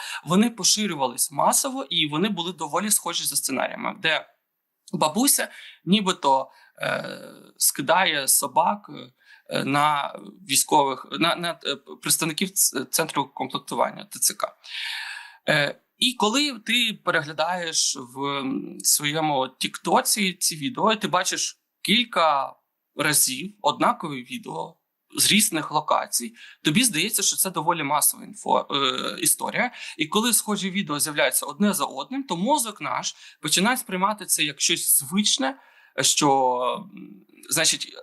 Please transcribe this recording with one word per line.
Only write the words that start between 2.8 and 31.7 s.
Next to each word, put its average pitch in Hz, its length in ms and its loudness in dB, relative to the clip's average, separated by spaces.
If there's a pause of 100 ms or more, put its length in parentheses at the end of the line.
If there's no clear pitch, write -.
схожі 170 340 0
за 147 120 -4
сценаріями, - 680 -2
де 156 260 0 (640)
бабуся 170 560 2 (360)
нібито, 175 680 2 (320)
е, - 380 -4 (360)
скидає 156 720 2
собак, 165 600 2 (580)
е, - 160 -2
на 143 540 2 (300)
військових, 139 580 2 (120)
на, 160 180 2
на, 170 280 -6
е, 139 120 -4 (260)
представників 160 480 -2
ц-, - 340 0
центру 151 400 -2 (100)
комплектування 131 680 -4
Т - 140 -16
Ц - 160 0
К. - 220 -8 (920)
Е, 147 320 0 (180)
і 247 140 0
коли 247 460 0
ти 226 460 -2
переглядаєш 165 920 0 (180)
в, 135 100 -6
м, 139 580 -4
своєму 147 640 0
тіктоці 190 840 0
ці - 240 -4
відео, 160 400 0
ти 196 120 -4
бачиш 180 540 -2 (200)
кілька 165 760 2 (400)
разів 143 640 0
однакові 147 600 0
відео 147 540 -10 (420)
з - 140 4
різних 160 400 2
локацій, - 640 0 (300)
тобі 160 200 4
здається, 196 380 0
що 151 140 0
це 190 140 0
доволі 165 320 0
масова 139 420 0
інфо-, - 460 0
е, 131 500 -2
історія. - 500 0 (280)
І 156 80 -2
коли 214 260 2
схожі 196 380 0
відео 151 300 -4
з'являються 143 460 0
одне 196 260 0